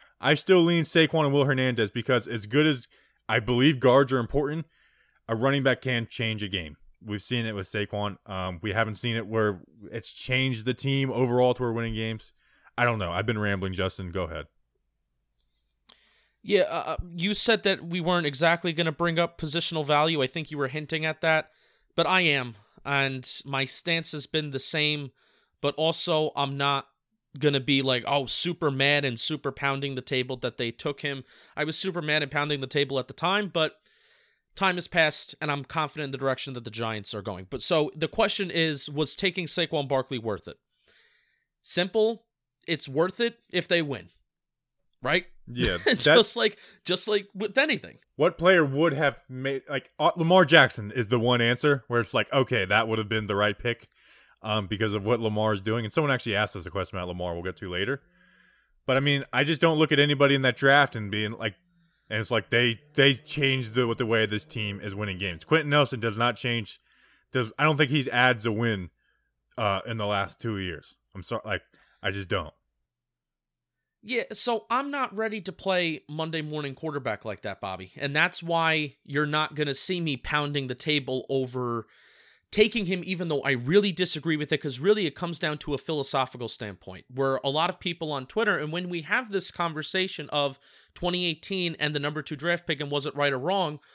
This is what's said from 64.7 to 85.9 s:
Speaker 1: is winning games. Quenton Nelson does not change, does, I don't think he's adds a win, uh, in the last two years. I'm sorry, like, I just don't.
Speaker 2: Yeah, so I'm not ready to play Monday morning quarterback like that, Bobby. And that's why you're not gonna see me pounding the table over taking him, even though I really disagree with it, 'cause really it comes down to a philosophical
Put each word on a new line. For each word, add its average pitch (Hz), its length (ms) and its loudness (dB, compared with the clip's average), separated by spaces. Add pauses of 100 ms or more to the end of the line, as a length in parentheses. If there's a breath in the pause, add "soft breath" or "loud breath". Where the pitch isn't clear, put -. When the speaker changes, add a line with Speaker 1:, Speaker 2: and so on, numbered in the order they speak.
Speaker 1:
is 101 120 -8
winning 101 240 -4
games. 90 280 -6
Quenton 156 240 2
Nelson 139 320 2
does 110 160 -2
not 117 180 0
change, 117 460 -6 (500 soft breath)
does, 120 260 -2
I 139 60 0
don't 151 140 4
think 139 140 2
he's 139 180 0
adds 120 360 2
a 117 60 2
win, 104 380 -2 (680)
uh, 101 280 0
in 117 120 -6
the 104 80 -4
last 98 360 -2
two 110 160 -4
years. 90 400 -8 (180)
I'm 92 80 -14
sorry, - 220 -6
like, 101 160 -4 (400 soft breath)
I 98 100 -4
just 98 160 -6
don't. 87 260 -4 (1500)
Speaker 2:
Yeah, 226 220 -4 (100)
so 226 360 -2
I'm 277 220 -2
not 269 240 -6
ready 220 240 -4
to 175 140 -10
play 180 560 -2
Monday 160 320 -4
morning 151 340 -6
quarterback 135 480 -6
like 104 200 -8
that, 101 180 -8
Bobby. 95 340 -10
And 139 180 -6
that's 170 300 0
why 160 520 0 (100)
you're 151 200 0
not 151 300 -2
gonna 147 180 -2
see 180 280 0
me 147 160 -2
pounding 143 500 -2
the 123 80 -6
table 131 540 -2
over 123 560 -2 (640 soft breath)
taking 220 340 2
him, 180 180 -2
even 180 260 -4
though 143 120 0
I 139 100 0
really 170 400 2
disagree 160 460 -2
with 147 140 -6
it, 156 80 0
'cause 131 180 -8
really 196 300 0
it - 80 -8
comes 170 240 -8
down 151 200 -4
to 147 140 -6
a 135 60 -2
philosophical 131 680 -4